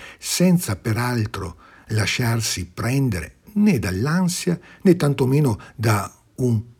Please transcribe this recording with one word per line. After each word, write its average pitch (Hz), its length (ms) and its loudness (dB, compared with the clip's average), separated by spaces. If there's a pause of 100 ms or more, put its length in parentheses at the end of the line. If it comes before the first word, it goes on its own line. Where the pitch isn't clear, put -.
(180)
senza 175 580 0
peraltro 110 800 -4 (300)
lasciarsi 110 760 -2
prendere 110 760 -4 (140)
né 208 240 4
dall'ansia 165 800 -2 (240)
né 175 140 6
tantomeno 139 640 2 (160)
da 110 340 0 (260)
un 120 260 0 (180)